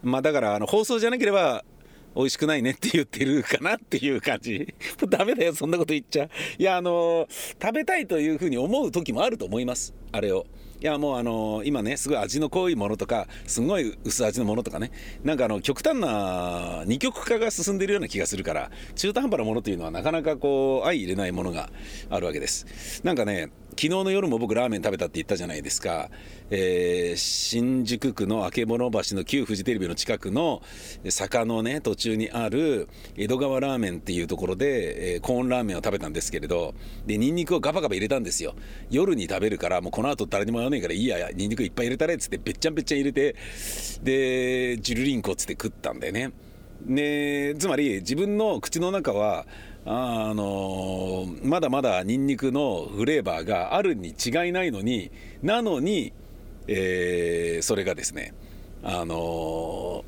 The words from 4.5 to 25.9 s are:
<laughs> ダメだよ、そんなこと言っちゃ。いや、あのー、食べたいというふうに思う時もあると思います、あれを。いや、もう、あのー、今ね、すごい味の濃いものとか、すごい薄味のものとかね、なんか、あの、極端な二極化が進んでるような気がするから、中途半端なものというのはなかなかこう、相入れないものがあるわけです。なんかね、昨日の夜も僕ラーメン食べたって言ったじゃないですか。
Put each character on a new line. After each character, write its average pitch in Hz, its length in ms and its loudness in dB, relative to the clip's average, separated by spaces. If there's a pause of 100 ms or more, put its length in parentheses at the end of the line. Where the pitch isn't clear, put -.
<laughs> - 180 -2
ダ - 160 4
メ 233 120 4
だ 226 100 4
よ、 170 80 2
そ 147 140 -2
ん - 20 0
な 175 80 4
こ 170 80 4
と 151 80 0
言 147 80 0
っ - 80 -16
ち 147 120 2
ゃ。 151 80 -2 (280)
い 180 60 2
や、 185 140 6
あ 180 40 2
の 170 460 2
ー、 - 0 - (340)
食 214 100 2
べ 277 140 0
た 370 140 2
い 247 80 -4
と 170 120 2
い 151 100 2
う 156 100 0
ふ 180 60 -2
う 170 40 2
に 127 80 0
思 190 240 2
う 202 100 0
時 165 220 -2
も 123 100 2
あ 240 60 4
る 226 80 -2
と 101 80 -6
思 98 140 0
い 127 60 0
ま 123 100 -2
す、 - 180 -6 (180)
あ 101 100 -2
れ 101 100 2
を。 92 160 0 (340)
い - 40 -2
や、 147 120 2
も 143 180 0
う、 - 20 0
あ 120 60 0
の 110 400 0
ー、 135 40 0
今 143 160 0
ね、 120 140 0
す - 120 -4
ご 143 60 4
い - 20 2
味 107 220 0
の 151 100 2
濃 180 200 2
い 170 60 4
も 101 140 0
の 107 80 2
と 95 100 -2
か、 110 200 2 (200)
す - 140 0
ご 180 180 4
い 117 240 -2
薄 110 220 2
味 107 140 2
の 123 60 2
も 107 100 2
の 117 80 0
と - 80 -6
か 78 80 -4
ね、 117 120 -4 (320)
な 151 120 2
ん - 20 -2
か、 123 80 4
あ - 20 2
の、 107 140 0
極 131 180 0
端 311 200 4
な 90 880 0
二 117 140 2
極 - 260 -2
化 233 140 2
が 226 100 2
進 196 260 0
ん - 20 0
で 190 100 0
る 196 60 2
よ 202 60 2
う - 20 -2
な 131 80 -6
気 101 100 -4
が 85 60 2
す 98 100 -2
る 92 80 -4
か 82 100 -2
ら、 71 180 -2 (240)
中 - 180 0
途 240 80 2
半 269 80 2
端 190 100 2
な 113 60 2
も 110 100 2
の 117 60 0
と 110 80 -4
い 98 60 2
う - 20 -4
の 85 80 -4
は 82 60 -4
な 87 120 -4
か 147 80 2
な 165 100 0
か 151 140 2
こ 135 480 4
う、 - 20 2
相 175 80 4
入 113 140 0
れ 92 80 0
な 95 120 0
い 90 40 -2
も 90 120 -2
の 90 80 -2
が 76 180 -6 (400)
あ 90 100 0
る 90 80 -2
わ 78 60 -2
け 76 60 -4
で 65 80 -4
す。 - 560 -8
な 180 100 2
ん - 20 2
か 123 80 2
ね、 95 260 -2 (280)
昨 - 40 -4
日 151 80 2
の 190 220 2
夜 190 180 2
も 117 80 2
僕 110 180 0
ラ 120 120 4
ー - 20 0
メ 107 80 0
ン 90 40 -4
食 104 100 2
べ 95 60 -2
た 87 100 -2
っ - 20 -2
て - 60 -10
言 82 100 -4
っ - 20 -20
た 104 80 2
じ 85 80 -4
ゃ 87 40 -6
な 78 80 -6
い 76 60 -6
で 71 80 -8
す - 120 -2
か。 85 280 -2 (400)